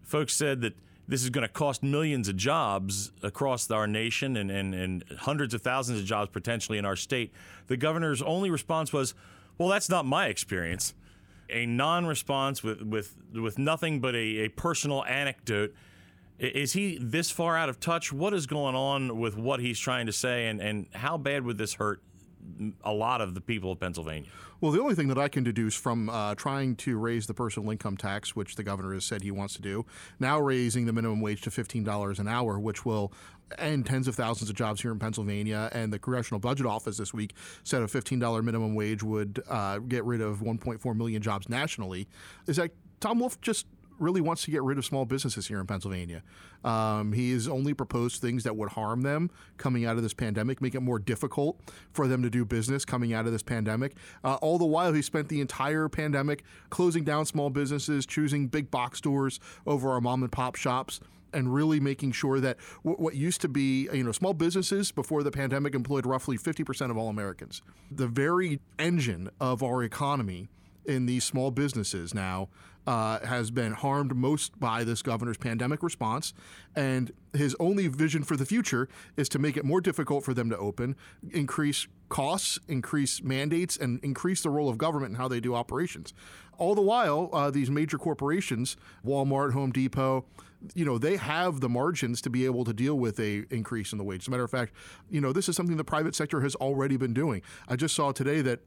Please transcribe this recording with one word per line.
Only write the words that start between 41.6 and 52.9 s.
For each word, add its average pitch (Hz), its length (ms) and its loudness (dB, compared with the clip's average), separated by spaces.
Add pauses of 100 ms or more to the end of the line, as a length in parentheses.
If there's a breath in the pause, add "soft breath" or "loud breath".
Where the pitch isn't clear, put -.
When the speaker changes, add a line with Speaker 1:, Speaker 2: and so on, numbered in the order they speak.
Speaker 2:
is 156 80 0
that 170 160 2 (280)
Tom 220 200 2
Wolf 254 220 0
just - 260 0 (300)
really 175 220 4
wants 165 240 2
to - 80 -4
get 147 100 2
rid 135 160 2
of 131 60 0
small 135 220 0
businesses 117 420 -2
here 104 100 -4
in 95 80 -2
Pennsylvania. 90 560 -4 (440 loud breath)
Um, 110 480 2
he 123 180 2
has 120 160 0
only 143 260 0
proposed 120 460 -2
things 120 240 0
that 113 140 -2
would 104 140 -2
harm 113 320 0
them 151 280 0 (240 loud breath)
coming 123 300 0
out 113 100 2
of 117 80 2
this 110 100 -2
pandemic, 110 460 0
make 127 160 -2
it 131 60 -2
more 123 180 2
difficult 139 600 0 (320 loud breath)
for 147 120 2
them 127 160 4
to 120 80 2
do 123 140 2
business 117 400 0
coming 120 300 0